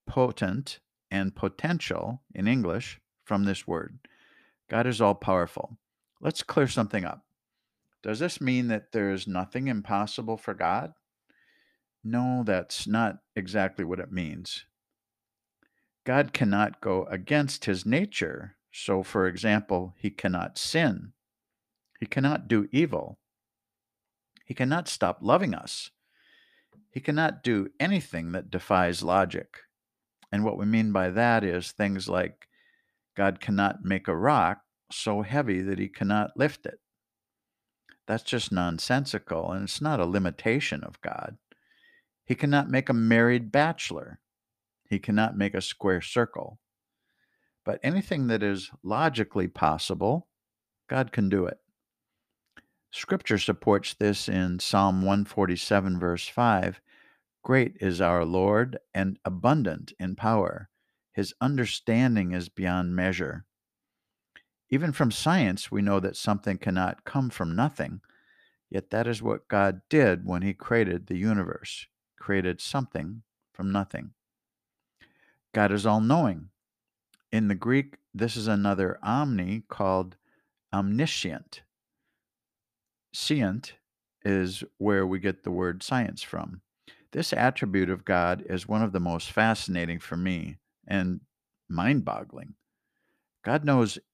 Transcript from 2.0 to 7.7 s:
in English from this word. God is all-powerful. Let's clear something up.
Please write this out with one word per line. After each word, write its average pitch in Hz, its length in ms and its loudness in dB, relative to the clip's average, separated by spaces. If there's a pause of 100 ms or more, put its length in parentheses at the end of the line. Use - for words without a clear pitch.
in 98 120 -2
English 113 520 0 (240)
from 101 200 0
this 98 240 -2
word. - 320 -6 (680)
God 117 180 0
is 113 160 0
all-powerful. 98 760 2 (440)
Let's 151 220 -4
clear 139 240 2
something 107 360 -2
up. - 220 -10 (800)